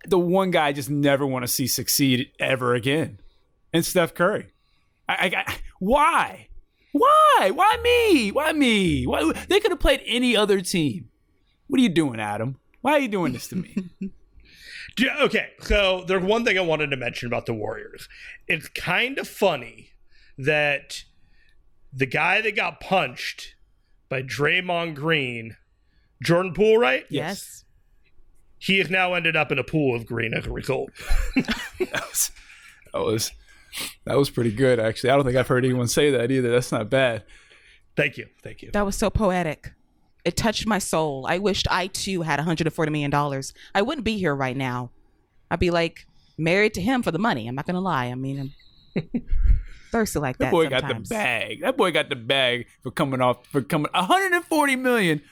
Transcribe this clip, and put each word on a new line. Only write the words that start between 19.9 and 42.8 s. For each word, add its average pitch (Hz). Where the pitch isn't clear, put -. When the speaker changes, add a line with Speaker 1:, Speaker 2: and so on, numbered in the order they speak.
Speaker 2:
that 143
the 131
guy 165
that 214
got 180
punched -
by 131
Draymond 165
Green, 127
Jordan 175
Poole, 220
right? 254
Speaker 3:
Yes. 156
Speaker 2:
He 190
has 165
now 180
ended 165
up 151
in 135
a 123
pool 143
of 117
green 113
as 110
a 113
result. 131
<laughs> -
Speaker 1:
That -
was, -
that -
was, 110
that 120
was 143
pretty 117
good, 123
actually. 113
I 135
don't 143
think 127
I've 123
heard 123
anyone 123
say 147
that 123
either. 127
That's 123
not 110
bad. 127
Speaker 2:
Thank 147
you. 113
Thank -
you. -
Speaker 3:
That 208
was 196
so 208
poetic. 180
It 175
touched 214
my 214
soul. 156
I 175
wished 202
I, 180
too, 190
had 151
a 143
hundred 165
and 151
forty 156